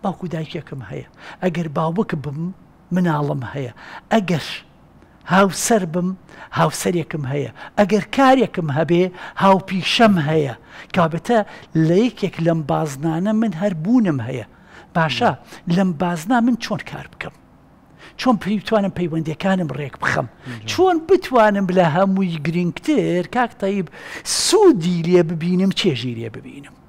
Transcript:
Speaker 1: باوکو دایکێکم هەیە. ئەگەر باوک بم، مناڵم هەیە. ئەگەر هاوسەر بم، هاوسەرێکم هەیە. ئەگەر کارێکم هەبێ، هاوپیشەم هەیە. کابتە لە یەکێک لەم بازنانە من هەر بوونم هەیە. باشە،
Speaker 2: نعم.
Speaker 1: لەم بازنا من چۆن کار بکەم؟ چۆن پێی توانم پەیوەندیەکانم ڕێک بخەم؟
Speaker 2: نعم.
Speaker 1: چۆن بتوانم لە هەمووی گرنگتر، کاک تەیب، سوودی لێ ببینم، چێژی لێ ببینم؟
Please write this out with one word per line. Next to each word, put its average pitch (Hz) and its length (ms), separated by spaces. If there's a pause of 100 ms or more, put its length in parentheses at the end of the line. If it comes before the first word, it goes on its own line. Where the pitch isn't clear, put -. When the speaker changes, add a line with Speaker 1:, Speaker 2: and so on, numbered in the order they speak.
Speaker 1:
باوکو 185 320
دایکێکم 156 460 (100)
هەیە. 139 180 (340)
ئەگەر 175 340
باوک 170 380 (100)
بم، 151 180 (520)
مناڵم 147 480 (100)
هەیە. 127 200 (400)
ئەگەر 185 340 (840)
هاوسەر 196 600
بم، 180 160 (500)
هاوسەرێکم 165 720
هەیە. 135 180 (280)
ئەگەر 208 260 (120)
کارێکم 262 520 (100)
هەبێ، 170 240 (400)
هاوپیشەم 196 720 (140)
هەیە. 147 260 (400)
کابتە 170 440 (500)
لە 170 80 (100)
یەکێک - 300 (100)
لەم 165 140 (100)
بازنانە 160 680
من 226 200
هەر 202 140 (100)
بوونم 202 340 (100)
هەیە. 123 180 (500)
باشە، 165 360
Speaker 2:
نعم. - 440
Speaker 1:
لەم 190 140 (120)
بازنا 175 440
من 240 180
چۆن 208 160 (100)
کار - 220
بکەم؟ - 220 (840)
چۆن 247 220
پێی 196 260
توانم 202 300
پەیوەندیەکانم 165 680 (100)
ڕێک 143 240
بخەم؟ - 240
Speaker 2:
نعم. 117 340 (100)
Speaker 1:
چۆن 349 260 (120)
بتوانم 214 580 (100)
لە 180 180
هەمووی 190 520
گرنگتر، 175 800 (100)
کاک 240 260
تەیب، 196 260 (380)
سوودی 185 840
لێ 180 220
ببینم، 180 500
چێژی 123 400
لێ 113 180
ببینم؟ 135 380 (140)